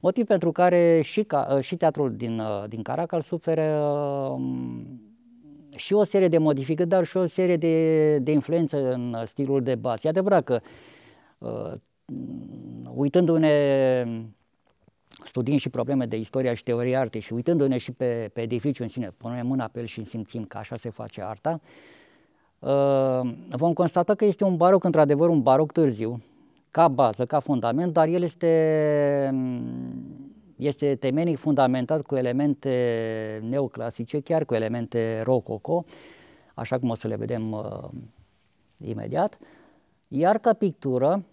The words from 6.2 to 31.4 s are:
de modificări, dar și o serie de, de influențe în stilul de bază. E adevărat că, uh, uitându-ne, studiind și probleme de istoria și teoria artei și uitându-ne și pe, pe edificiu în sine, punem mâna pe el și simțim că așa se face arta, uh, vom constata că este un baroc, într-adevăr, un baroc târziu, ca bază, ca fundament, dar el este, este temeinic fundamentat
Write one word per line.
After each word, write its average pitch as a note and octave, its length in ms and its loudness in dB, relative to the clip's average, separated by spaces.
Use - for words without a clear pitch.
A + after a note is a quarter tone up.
de E3 100 4
modificări, D#3 500 0
dar F#3 160 2
și - 120 -6
o F#3 100 2
serie F3+ 300 0
de, D#3+ 640 2
de C3+ 120 -2
influențe D3+ 460 0
în B2 400 -2
stilul C#3 360 -2
de B2+ 120 0
bază. A#2 320 -4
E D#3 40 2
adevărat F#3+ 340 2
că, A#2+ 160 0
uh, A2+ 340 -10
uitându-ne, C#3+ 1080 4
studiind C3 360 -2
și - 80 -6
probleme B2+ 380 -2
de A2+ 100 -6
istoria A#2+ 380 -2
și A2 80 -12
teoria B2+ 380 0
artei A2 200 -4
și G#2 120 -10
uitându-ne C3+ 460 2
și - 140 -8
pe, A#2 400 -4
pe - 80 -8
edificiu A#2+ 420 -2
în A#2 60 -6
sine, G#2 280 -8
punem A#2+ 300 -8
mâna B2+ 260 -2
pe A#2 80 -10
el A#2 60 -8
și A2 180 -10
simțim A2 400 -10
că G2+ 140 -14
așa G#2+ 180 -10
se A2+ 140 -10
face A2+ 320 -12
arta, A2 380 -4
uh, C3 720 2
vom D#3+ 220 0
constata F3 420 2
că G#3 100 -2
este G3+ 200 2
un F#3 120 2
baroc, F3+ 280 6
într-adevăr, D3+ 440 4
un D#3+ 140 4
baroc C3+ 300 4
târziu, A#2+ 500 0
ca E3 180 6
bază, B2 380 2
ca D3 140 0
fundament, C3+ 520 0
dar D#3+ 160 4
el F3 140 0
este, D3+ 1120 2
este C#3+ 380 0
temeinic C#3+ 440 0
fundamentat C3+ 640 2